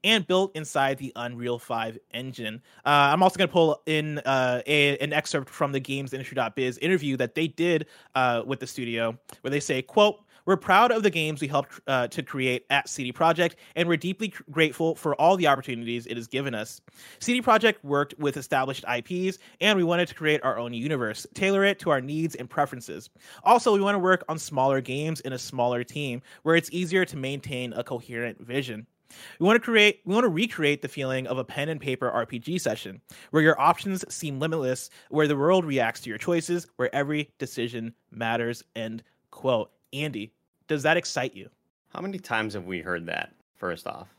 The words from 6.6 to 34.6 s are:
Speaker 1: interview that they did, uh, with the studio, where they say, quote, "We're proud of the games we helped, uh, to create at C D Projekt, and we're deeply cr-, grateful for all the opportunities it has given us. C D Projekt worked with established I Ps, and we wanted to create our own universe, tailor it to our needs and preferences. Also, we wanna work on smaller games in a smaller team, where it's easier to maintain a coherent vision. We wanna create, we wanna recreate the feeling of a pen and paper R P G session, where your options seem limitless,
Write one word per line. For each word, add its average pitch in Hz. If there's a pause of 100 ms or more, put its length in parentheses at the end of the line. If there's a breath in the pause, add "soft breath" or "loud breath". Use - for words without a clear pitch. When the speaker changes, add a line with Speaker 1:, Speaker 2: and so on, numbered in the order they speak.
Speaker 1:
interview 151
that 123
they 160
did, 165 (300 loud breath)
uh, 123
with 135
the 123
studio, 117 (220 loud breath)
where 131
they 143
say, 131
quote, 208 (260 soft breath)
"We're 190
proud 208
of 220
the 202
games 156
we 147
helped, 139
uh, 127
to -
create 131
at 139
C 131
D 123
Projekt, 165 (240 loud breath)
and 170
we're 170
deeply 190
cr-, -
grateful 160
for 147
all 180
the 170
opportunities 120
it 120
has 117
given 135
us. 110 (380 loud breath)
C -
D 247
Projekt 220
worked 143
with 147
established 135
I 123
Ps, 180 (220 loud breath)
and 202
we 180
wanted 170
to -
create 151
our 123
own 120
universe, 120
tailor 196
it 196
to 170
our 135
needs 156
and 123
preferences. 120 (360 loud breath)
Also, 233
we 202
wanna 202
work 185
on 160
smaller 135
games 143
in 135
a 127
smaller 123
team, 131 (200 loud breath)
where 160
it's 165
easier 180
to -
maintain 131
a 120
coherent 120
vision. 120 (540 loud breath)
We 165
wanna 226
create, 214
we 175
wanna 240
recreate 160
the 139
feeling 131
of 131
a 131
pen 143
and 156
paper 131
R 117
P 120
G 156
session, 107 (320 loud breath)
where 156
your 156
options 180 (100)
seem 139
limitless, 151 (200 loud breath)